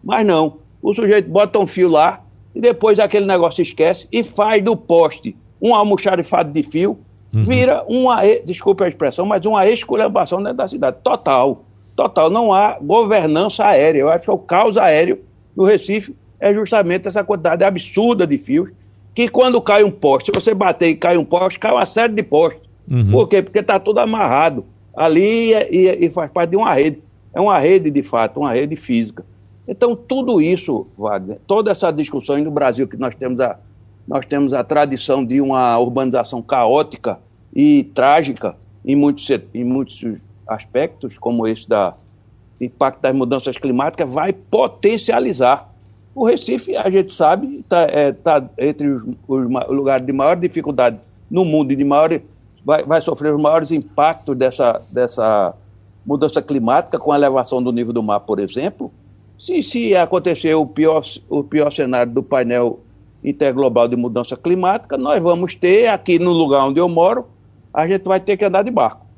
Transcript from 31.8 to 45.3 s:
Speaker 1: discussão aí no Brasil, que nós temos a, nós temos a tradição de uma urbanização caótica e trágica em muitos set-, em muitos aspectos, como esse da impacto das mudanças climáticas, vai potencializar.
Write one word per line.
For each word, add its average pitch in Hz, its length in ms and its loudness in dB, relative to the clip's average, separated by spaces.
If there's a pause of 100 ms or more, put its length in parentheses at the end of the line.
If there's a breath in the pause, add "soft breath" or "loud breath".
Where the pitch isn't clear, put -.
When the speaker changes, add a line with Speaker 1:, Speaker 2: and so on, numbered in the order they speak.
Speaker 1:
discussão 143 460 -4
aí 147 60 -2
no 156 80 -6
Brasil, 135 360 -2
que - 120 -16
nós 127 160 -8
temos 127 260 -6
a, 120 180 -4 (480)
nós 135 200 -6
temos 143 260 -2
a 143 120 -2
tradição 139 600 -2
de 127 160 -2
uma 127 380 0
urbanização 120 640 -2
caótica 127 800 -2 (340)
e 147 300 4 (100)
trágica 139 600 0 (280)
em 139 120 0
muitos 143 300 0
set-, 120 280 -2
em 120 80 -8
muitos 127 420 -6 (400)
aspectos, 123 720 -6
como 117 280 -4
esse 113 220 -6
da 101 260 0 (640)
impacto 135 400 -4
das 131 140 0
mudanças 131 420 -4
climáticas, 139 560 -4
vai 160 200 -4
potencializar. 208 1400 -2 (420)